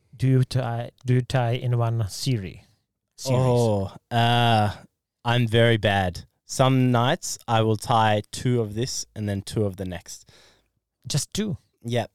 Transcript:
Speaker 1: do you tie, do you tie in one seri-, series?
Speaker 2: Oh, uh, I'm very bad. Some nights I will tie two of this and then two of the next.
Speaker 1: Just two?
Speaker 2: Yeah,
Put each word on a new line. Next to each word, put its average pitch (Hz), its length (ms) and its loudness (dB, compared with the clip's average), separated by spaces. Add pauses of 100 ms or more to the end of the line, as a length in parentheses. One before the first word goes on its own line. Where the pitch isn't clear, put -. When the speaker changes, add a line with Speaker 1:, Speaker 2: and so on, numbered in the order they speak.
(160)
Speaker 1:
do 131 120 -2
you 131 160 4
tie, 120 480 -6 (140)
do 123 80 2
you 127 80 2
tie 120 320 0
in 123 240 -2
one 117 300 0
seri-, 101 560 -6 (540)
series? 131 220 0
Speaker 2:
Oh, 117 520 2 (200)
uh, 117 580 4 (560)
I'm 120 220 0
very 117 300 4
bad. 98 480 0 (200)
Some 131 460 2
nights 123 460 0 (100)
I 113 140 2
will 110 160 2
tie 110 440 2 (100)
two 123 300 -2
of 104 140 -6
this - 300 -6 (100)
and 107 140 -6
then 98 120 -4
two 107 240 -4
of 95 120 -6
the 95 80 -8
next. - 440 -12 (800)
Speaker 1:
Just - 260 -4
two? 196 240 -6 (260)
Speaker 2:
Yeah, 117 320 -2